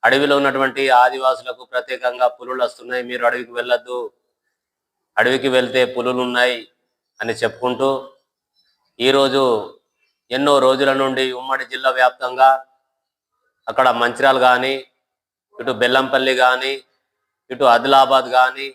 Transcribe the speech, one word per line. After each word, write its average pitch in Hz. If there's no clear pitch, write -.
అడవిలో 139
ఉన్నటువంటి 135
ఆదివాసులకు 127
ప్రత్యేకంగా 123
పులులు 127
వస్తున్నాయి, 123
మీరు 123
అడవికి 120
వెళ్ళొద్దు, 123
అడవికి 127
వెళ్తే 127
పులులు 127
ఉన్నాయి 123
అని 110
చెప్పుకుంటూ, 123
ఈరోజు 135
ఎన్నో 143
రోజుల 131
నుండి 131
ఉమ్మడి 131
జిల్లా 131
వ్యాప్తంగా 127
అక్కడ 123
మంచిర్యాల 131
కానీ, 127
ఇటు 123
బెల్లంపల్లి 131
కానీ, 127
ఇటు 131
ఆదిలాబాద్ 131
కానీ 131